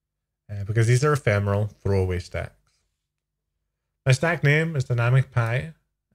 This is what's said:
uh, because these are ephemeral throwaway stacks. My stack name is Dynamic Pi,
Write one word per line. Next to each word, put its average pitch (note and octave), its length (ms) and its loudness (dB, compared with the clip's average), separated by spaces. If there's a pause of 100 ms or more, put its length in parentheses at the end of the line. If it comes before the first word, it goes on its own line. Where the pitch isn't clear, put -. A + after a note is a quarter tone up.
(500)
uh, G2+ 140 -10
because A2 220 0
these B2 180 2
are D3+ 80 2
ephemeral G2+ 540 0 (160)
throwaway F#2 380 0
stacks. - 340 -10 (1500)
My C3+ 80 4
stack E3 300 -2
name D#3 340 2
is C3 80 -4
Dynamic B2 460 0
Pi, B2 440 -4 (400)